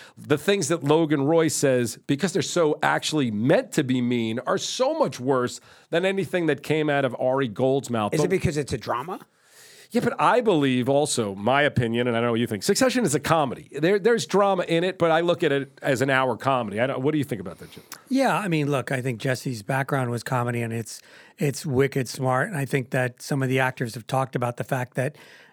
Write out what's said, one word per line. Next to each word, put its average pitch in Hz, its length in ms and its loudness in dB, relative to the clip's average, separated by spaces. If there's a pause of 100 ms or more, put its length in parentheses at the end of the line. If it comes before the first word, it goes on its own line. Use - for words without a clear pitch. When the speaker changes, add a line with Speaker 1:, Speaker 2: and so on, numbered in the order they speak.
(180)
Speaker 1:
The 143 200 0
things 196 300 2
that 156 140 0
Logan 151 400 4
Roy 165 260 4
says, 127 500 0 (100)
because 147 240 0
they're 170 100 0
so 151 400 0
actually 143 480 0
meant 139 420 2
to - 120 0
be 127 160 0
mean, 120 440 0
are 190 140 0
so 269 400 -2
much 185 220 -2
worse 123 400 -2 (300)
than 170 140 0
anything 185 420 0
that 139 180 0
came 151 260 0
out 143 140 2
of 120 160 -2
Ari 131 280 0
Gold's 127 420 0
mouth. 107 220 0
Speaker 2:
Is 156 80 0
Speaker 1:
But 147 40 4
Speaker 2:
it 147 60 0
because 170 260 0
it's 139 160 -4
a 127 60 -6
drama? 131 420 -8 (720)
Speaker 1:
Yeah, 226 120 0
but - 160 -2
I 180 200 4
believe 139 480 2
also, 135 460 0
my 123 280 2
opinion, 120 440 2
and 117 100 0
I 117 40 0
know 120 100 0
what 113 80 0
you 117 80 0
think, 104 160 -6
Succession 247 420 2
is 147 120 0
a - 20 0
comedy. 147 540 0
There, 175 260 2
there's 202 260 2
drama 190 440 2
in 170 160 0
it, 185 160 -4
but 165 100 4
I 160 120 4
look 175 200 0
at 151 80 2
it 139 320 -4
as 135 180 0
an 139 100 0
hour 131 260 2
comedy. 117 420 -2
I 123 80 2
don't, 131 160 -4
what 143 80 0
do 156 80 -2
you 143 60 0
think 104 160 -6
about 87 180 -12
that, 85 140 -20
Jim? - 100 -20 (260)
Speaker 3:
Yeah, 247 300 2
I 208 80 -4
mean, 151 240 0
look, 135 220 -2
I 127 100 -2
think 120 180 -4
Jesse's 127 440 -4
background 135 480 -2
was 117 100 -4
comedy, 120 400 -2
and 113 100 -6
it's, 113 280 -8 (380)
it's 143 280 -2
wicked 135 420 0
smart. 131 380 0
And 208 100 -8
I 139 100 -4
think 135 240 -2
that 127 300 -2
some 135 220 -2
of 127 60 0
the 131 100 0
actors 131 360 -2
have 117 120 -12
talked 131 300 -2
about 120 220 -2
the 123 60 -6
fact 127 300 -4
that, 139 220 -4 (360)